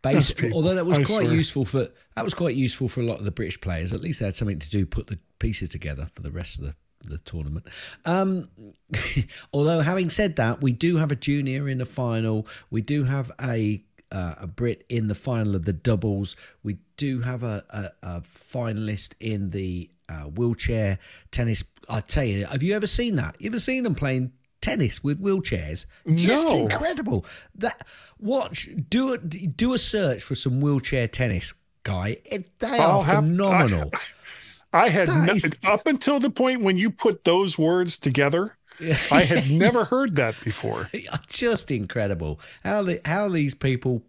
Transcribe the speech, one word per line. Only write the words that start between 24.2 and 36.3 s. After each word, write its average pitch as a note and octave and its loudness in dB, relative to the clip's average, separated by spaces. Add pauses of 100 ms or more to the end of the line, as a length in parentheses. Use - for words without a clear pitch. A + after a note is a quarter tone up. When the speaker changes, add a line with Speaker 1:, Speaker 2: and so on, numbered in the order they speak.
Speaker 2:
tennis - -2
with D3 -2
wheelchairs? F2+ -2 (280)
Just A3+ 4
Speaker 1:
No. A#3+ 4
Speaker 2:
incredible. G#3 0 (300)
That - -6 (340)
watch, G#3+ -4 (200)
do C4 2
a, - -4
do F#3 -2
a A#3+ 0
search D#3+ 0
for C3+ -4
some C3 0
wheelchair C3+ 0
tennis, G#2 -2 (300)
Guy. G2 -4
It, - -8
they A3+ -2 (120)
Speaker 1:
I'll F3 8
Speaker 2:
are F3+ 2
Speaker 1:
have, F#3 6
Speaker 2:
phenomenal. E3 4 (840)
Speaker 1:
I, F3+ 8
I A3+ 6
had F3 4
Speaker 2:
That D#3+ 6
Speaker 1:
no, F#3+ 4
Speaker 2:
is F3 4 (160)
Speaker 1:
up G#3+ 2
until C#4+ 2
the B3+ 2
point B3+ 2